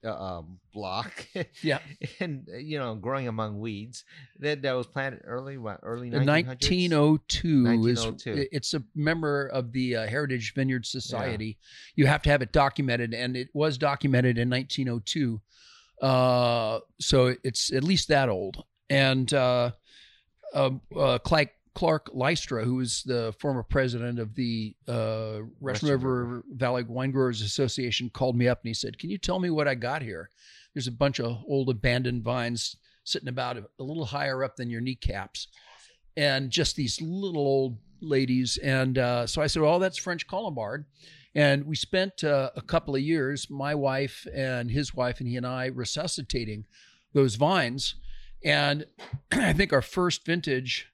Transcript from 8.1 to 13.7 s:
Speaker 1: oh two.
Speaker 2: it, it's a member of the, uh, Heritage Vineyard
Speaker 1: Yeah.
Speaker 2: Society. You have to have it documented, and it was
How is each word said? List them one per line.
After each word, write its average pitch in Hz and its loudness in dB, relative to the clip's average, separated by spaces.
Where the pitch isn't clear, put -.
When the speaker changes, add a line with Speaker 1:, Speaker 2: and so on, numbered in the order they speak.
Speaker 1:
oh - -12
two. 113 -6
Speaker 2:
it, 135 -4
it's 143 -4
a 139 -2
member 151 0
of 127 -2
the, 127 0
uh, 110 -2
Heritage 127 -4
Vineyard 131 0
Speaker 1:
Yeah. - -6
Speaker 2:
Society. 113 -6
You 143 8
have 147 4
to 147 4
have 143 6
it 113 -6
documented, 127 2
and 123 -2
it 127 -6
was 147 2